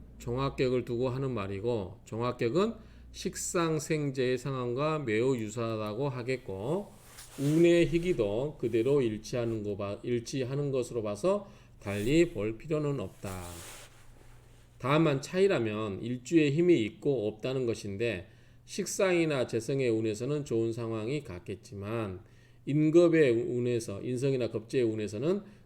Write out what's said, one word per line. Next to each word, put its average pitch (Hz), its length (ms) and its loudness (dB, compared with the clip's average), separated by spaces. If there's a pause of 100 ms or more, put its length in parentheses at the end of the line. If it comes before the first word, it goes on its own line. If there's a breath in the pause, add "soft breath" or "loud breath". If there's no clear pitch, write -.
(180)
종합격을 127 640 0
두고 120 260 -2
하는 131 200 -2
말이고 101 760 -4
종합격은 123 680 0 (380 loud breath)
식상생재의 151 1300 -2
상황과 135 600 -2
매우 123 360 2
유사하다고 110 760 -4
하겠고 131 840 -4 (460 loud breath)
운의 165 480 6
희기도 147 720 0
그대로 123 420 2
일치하는 113 640 -2
거 101 140 -4
봐-, 101 260 -6
일치하는 127 680 -2
것으로 120 300 -2
봐서 175 480 -2 (300 loud breath)
달리 113 520 2
볼 110 260 -4
필요는 151 420 -2
없다. 95 440 -8 (1300 soft breath)
다만 143 440 2
차이라면 113 800 0
일주의 139 500 2
힘이 165 340 4
있고 113 420 -2
없다는 131 380 -2
것인데 104 640 -4 (360 soft breath)
식상이나 170 840 0
재성의 127 420 0
운에서는 113 560 0
좋은 113 260 0
상황이 113 520 -4
같겠지만 98 960 -8 (440 soft breath)
인겁의 156 680 6
운에서, 120 720 0
인성이나 127 480 0
겁재의 117 320 -2
운에서는 110 580 -2 (240 loud breath)